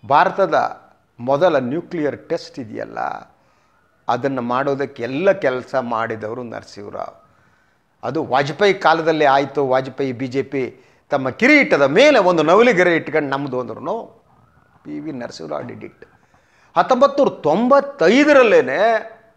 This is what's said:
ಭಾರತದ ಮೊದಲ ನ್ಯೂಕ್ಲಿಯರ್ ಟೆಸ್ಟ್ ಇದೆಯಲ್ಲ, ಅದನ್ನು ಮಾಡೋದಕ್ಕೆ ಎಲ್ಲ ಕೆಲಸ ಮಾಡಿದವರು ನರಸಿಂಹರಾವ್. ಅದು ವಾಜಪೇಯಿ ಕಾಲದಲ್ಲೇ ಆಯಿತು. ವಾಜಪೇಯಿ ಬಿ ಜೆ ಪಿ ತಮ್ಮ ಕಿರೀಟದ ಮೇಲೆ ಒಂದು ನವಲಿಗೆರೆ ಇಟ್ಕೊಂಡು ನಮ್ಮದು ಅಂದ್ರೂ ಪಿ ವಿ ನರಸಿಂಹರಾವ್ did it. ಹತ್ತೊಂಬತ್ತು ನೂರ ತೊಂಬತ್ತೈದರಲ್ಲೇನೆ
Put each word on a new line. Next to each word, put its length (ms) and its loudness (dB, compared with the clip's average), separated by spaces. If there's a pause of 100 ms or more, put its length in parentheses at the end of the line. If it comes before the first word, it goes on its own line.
ಭಾರತದ 460 2 (640)
ಮೊದಲ 380 2
ನ್ಯೂಕ್ಲಿಯರ್ 680 -6
ಟೆಸ್ಟ್ 300 -8
ಇದೆಯಲ್ಲ, 400 -12 (1080)
ಅದನ್ನು 340 -2
ಮಾಡೋದಕ್ಕೆ 600 -4
ಎಲ್ಲ 300 0
ಕೆಲಸ 420 -2
ಮಾಡಿದವರು 680 -4
ನರಸಿಂಹರಾವ್. 840 -14 (800)
ಅದು 200 -4
ವಾಜಪೇಯಿ 500 0
ಕಾಲದಲ್ಲೇ 500 2
ಆಯಿತು. 440 2
ವಾಜಪೇಯಿ 440 -2
ಬಿ 140 -8
ಜೆ 160 -4
ಪಿ 380 -8 (300)
ತಮ್ಮ 200 -2
ಕಿರೀಟದ 520 4
ಮೇಲೆ 360 4
ಒಂದು 240 2
ನವಲಿಗೆರೆ 540 4
ಇಟ್ಕೊಂಡು 340 -2
ನಮ್ಮದು 300 -6
ಅಂದ್ರೂ 640 -12 (580)
ಪಿ 180 -12
ವಿ 120 -12
ನರಸಿಂಹರಾವ್ 520 -10
did 180 -16
it. 240 -20 (680)
ಹತ್ತೊಂಬತ್ತು 480 2
ನೂರ 100 -2
ತೊಂಬತ್ತೈದರಲ್ಲೇನೆ 1800 2 (180)